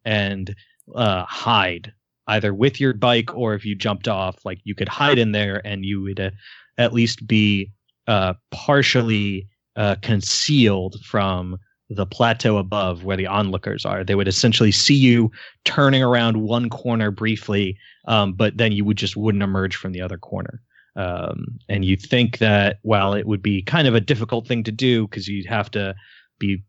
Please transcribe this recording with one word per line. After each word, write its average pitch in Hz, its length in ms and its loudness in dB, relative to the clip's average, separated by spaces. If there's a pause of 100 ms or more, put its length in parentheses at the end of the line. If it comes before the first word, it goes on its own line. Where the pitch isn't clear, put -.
and, 101 520 -2 (400)
uh, 98 300 0
hide 92 680 0 (340)
either 107 260 0
with 127 260 2
your 135 140 2
bike 117 420 2
or 113 200 -2
if 101 100 -8
you 104 80 -4
jumped 101 340 -4
off, 95 380 -4
like, 92 180 -10
you 101 120 -8
could - 140 -4
hide 143 280 2
in 113 140 4
there 104 340 -2
and 101 180 -8
you 98 160 -4
would, 95 200 -6
uh, 95 100 -2 (480)
at 117 160 2
least 117 320 0
be, 104 460 2 (340)
uh, 95 300 2 (160)
partially, 110 960 0 (300)
uh, 104 260 2
concealed 104 1000 2
from 92 540 -2 (320)
the 104 160 -4
plateau 113 520 2
above 95 460 -2
where 95 140 -2
the 95 80 -2
onlookers 98 580 -2
are. 98 200 -4
They 95 100 -2
would 98 140 2
essentially 110 440 4
see - 220 4
you 120 380 6 (340)
turning 135 380 4
around 117 340 4
one 113 320 -2
corner 113 400 -2
briefly, 101 720 -2 (260)
um, 101 280 -2
but 101 240 0
then 113 160 0
you 104 120 -2
would 104 120 0
just 101 200 -6
wouldn't 104 260 -2
emerge 95 320 -4
from - 180 -10
the 90 80 -8
other 90 180 -8
corner. 95 420 -12 (340)
Um, 90 640 -6 (100)
and 101 160 -2
you 95 120 2
think 120 440 0
that 104 440 4
while 101 300 2
it 101 120 -2
would 104 160 -2
be 98 220 0
kind 156 240 2
of 117 80 4
a 113 60 4
difficult 113 460 -2
thing 117 180 -2
to 110 60 -6
do 117 360 2
'cause 98 200 -10
you'd 98 200 -8
have 104 240 -4
to 98 240 -4 (420)
be 98 320 -2